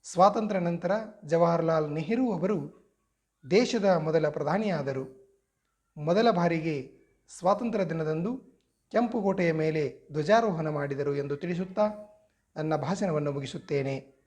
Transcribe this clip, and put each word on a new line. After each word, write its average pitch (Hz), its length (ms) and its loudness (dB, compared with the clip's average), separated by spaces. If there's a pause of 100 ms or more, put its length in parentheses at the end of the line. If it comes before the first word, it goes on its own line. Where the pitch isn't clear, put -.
ಸ್ವಾತಂತ್ರ್ಯ 202 560 4
ನಂತರ 170 320 -2 (340)
ಜವಾಹರಲಾಲ್ 165 640 2
ನೆಹರು 214 400 -2
ಅವರು 175 520 -4 (680)
ದೇಶದ 220 340 2
ಮೊದಲ 156 440 2
ಪ್ರಧಾನಿಯಾದರು. 147 1040 -4 (640)
ಮೊದಲ 185 340 2
ಬಾರಿಗೆ 165 600 0 (460)
ಸ್ವಾತಂತ್ರ್ಯ 202 480 0
ದಿನದಂದು 165 520 -2 (540)
ಕೆಂಪುಕೋಟೆಯ 196 600 2
ಮೇಲೆ 156 600 -2
ಧ್ವಜಾರೋಹಣ 160 580 2
ಮಾಡಿದರು 143 460 -2
ಎಂದು 143 220 -4
ತಿಳಿಸುತ್ತಾ 185 520 -2 (680)
ನನ್ನ 156 200 -2
ಭಾಷಣವನ್ನು 151 560 -2
ಮುಗಿಸುತ್ತೇನೆ. 135 840 -6 (140)